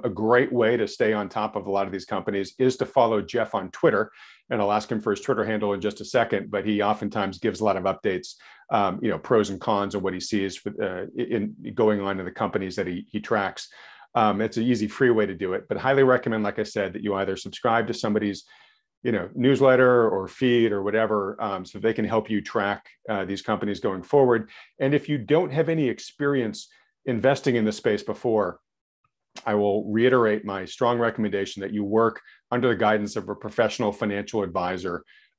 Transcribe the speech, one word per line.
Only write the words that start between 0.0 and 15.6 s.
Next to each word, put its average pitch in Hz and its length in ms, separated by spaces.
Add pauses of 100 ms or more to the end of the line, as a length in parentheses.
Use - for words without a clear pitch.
a 120 40
great 117 440
way 120 240
to 107 100
stay 110 240
on 104 160
top 107 300
of 95 100
a 98 40
lot 98 160
of 92 40
these 92 140
companies 98 520
is 131 200
to 127 80
follow 113 360
Jeff 110 320
on 95 180
Twitter, 110 400 (380)
and 117 120
I'll 101 100
ask 104 180
him 110 120
for 107 100
his 98 80
Twitter 110 240
handle 104 300
in 98 80
just 104 180
a 104 60
second, 113 440
but 101 160
he 104 160
oftentimes 101 580
gives 98 200
a 107 60
lot 98 100
of 92 80
updates, 95 520 (340)
um, 101 320
you 117 80
know, 90 100
pros 107 300
and 95 100
cons 101 340
of 98 100
what 95 100
he 90 80
sees 95 340
for, - 160 (100)
uh, 92 240 (160)
in, 107 320 (220)
going 107 240
on 98 200
in 90 60
the 90 60
companies 95 460
that 92 100
he, 90 240
he 107 80
tracks. 101 480 (480)
Um, 107 240
it's 107 160
an 110 80
easy, 113 240
free 127 220
way 110 160
to 95 100
do 92 180
it, - 140